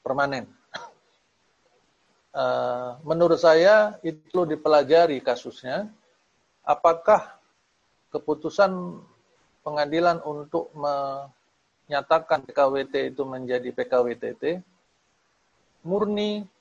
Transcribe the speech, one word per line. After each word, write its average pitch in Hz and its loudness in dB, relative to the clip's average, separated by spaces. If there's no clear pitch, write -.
permanen. 135 -4
Eh, 123 -4
menurut 165 2
saya 196 6
itu 160 -8
perlu 180 0
dipelajari 151 4
kasusnya. 131 -6
Apakah - 2
keputusan 170 -2
pengadilan 156 0
untuk 147 -8
menyatakan 139 -4
P - -18
K 147 0
W 135 -4
T - -20
itu 131 -8
menjadi 127 -6
P 127 -6
K - -4
W 120 -2
T 117 -14
T - -14
murni 208 -4